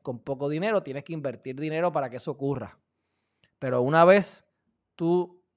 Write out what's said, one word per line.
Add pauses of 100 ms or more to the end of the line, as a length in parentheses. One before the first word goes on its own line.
con
poco
dinero,
tienes
que
invertir
dinero
para
que
eso
ocurra. (800)
Pero
una
vez (500)
tú (140)